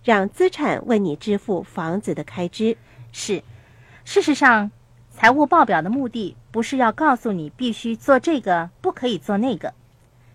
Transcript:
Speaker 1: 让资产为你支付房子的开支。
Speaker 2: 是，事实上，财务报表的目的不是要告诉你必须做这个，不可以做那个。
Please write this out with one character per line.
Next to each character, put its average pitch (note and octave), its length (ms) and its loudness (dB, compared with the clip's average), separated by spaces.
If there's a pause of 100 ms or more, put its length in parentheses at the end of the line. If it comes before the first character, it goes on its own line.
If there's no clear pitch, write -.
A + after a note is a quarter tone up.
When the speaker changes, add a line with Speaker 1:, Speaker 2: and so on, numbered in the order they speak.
Speaker 1:
让 G3+ 240 2
资 F#4 220 0
产 A#3 380 -2
为 A3+ 100 2
你 F3+ 180 -2
支 G3+ 220 -4
付 F#3+ 240 -4
房 F3 400 -6
子 F3+ 140 -6
的 D3 80 -8
开 F3 240 -8
支。 A3 280 -2 (380)
Speaker 2:
是， - 280 -6 (640)
事 - 180 0
实 D4+ 140 0
上， A3+ 340 4 (400)
财 - 220 4
务 C#4+ 140 2
报 D4 200 4
表 F#3 160 2
的 E3+ 80 -6
目 B3+ 180 -2
的 A3 280 -8 (160)
不 A3+ 100 -2
是 C4 160 -4
要 A#3+ 140 2
告 D4 240 0
诉 A#3 160 -4
你 D#3+ 180 -6
必 B3 220 -6
须 A3+ 240 -6
做 B3+ 240 4
这 D4+ 200 0
个， F3 300 -2 (100)
不 F#4 120 -2
可 C4 160 -6
以 A3+ 100 -2
做 G3+ 200 -4
那 A#3+ 180 -2
个。 - 180 -10 (600)